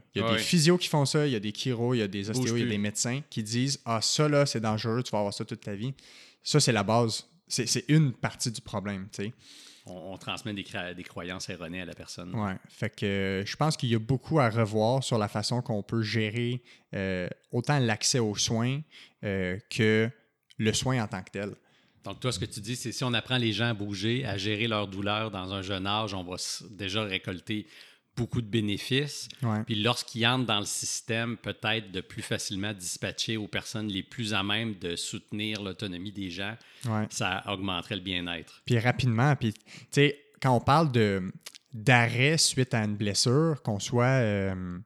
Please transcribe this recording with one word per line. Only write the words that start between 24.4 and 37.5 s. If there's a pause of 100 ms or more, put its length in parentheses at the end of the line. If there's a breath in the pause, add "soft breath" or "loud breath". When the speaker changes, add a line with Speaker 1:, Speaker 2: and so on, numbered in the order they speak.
Speaker 2:
leur
douleur
dans
un
jeune
âge,
on
va
s-,
déjà
récolter (500 loud breath)
beaucoup
de
bénéfices. (140)
Speaker 1:
Ouais.
Speaker 2:
Puis
lorsqu'ils
entrent
dans
le
système,
peut-être
de
plus
facilement
dispatcher
aux
personnes
les
plus
à
même
de
soutenir
l'autonomie
des
gens. (320 loud breath)
Speaker 1:
Ouais.
Speaker 2:
Ça
augmenterait